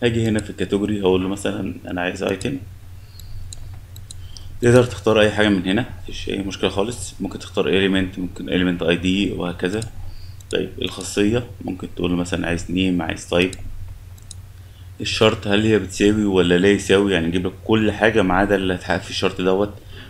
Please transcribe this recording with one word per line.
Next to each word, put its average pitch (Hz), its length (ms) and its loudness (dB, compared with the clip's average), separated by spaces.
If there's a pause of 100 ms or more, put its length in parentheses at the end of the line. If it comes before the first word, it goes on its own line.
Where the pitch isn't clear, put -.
هاجي 120 240 2
هنا 107 120 2
في 98 100 -6
الكاتيجوري 101 520 -2
هقول 92 220 4
له 92 40 -2
مثلًا 98 460 -4 (140)
انا 90 140 -4
عايز 92 220 -4
ايتم، 101 340 -2 (2000)
تقدر 120 220 8
تختار 110 360 2
اي 107 120 6
حاجه 107 180 2
من 95 160 2
هنا، 104 200 0 (180)
مفيش - 260 -10
اي 98 80 -4
مشكله 98 320 -4
خالص. 101 520 -6
ممكن 95 180 -6
تختار - 280 -2
element، 95 520 2
ممكن 90 300 -8
element 90 340 0
اي 85 140 4
دي 92 340 0
وهكذا. 87 480 -4 (720)
طيب 90 180 -2 (120)
الخاصيه 104 640 -2 (180)
ممكن 95 300 -8
تقول 87 160 0
له 90 60 0
مثلًا 85 300 -2
عايز 87 240 -4
نيم، 90 300 2
عايز 85 280 -6
تايب. 90 220 2 (1500)
الشرط 107 460 2
هل 104 180 4
هي 110 140 6
بتساوي 104 460 2
ولا 90 320 6
لا 92 100 4
يساوي، 101 460 4
يعني 82 140 2
يجيب 90 200 -2
لك 90 60 -4 (120)
كل 110 260 2
حاجه 107 300 4
ما 92 120 2
عدا 98 220 4
اللي 92 200 0
هتحقق 87 260 -2
في - 80 -14
الشرط 90 320 -2
دوت، 95 320 2 (360)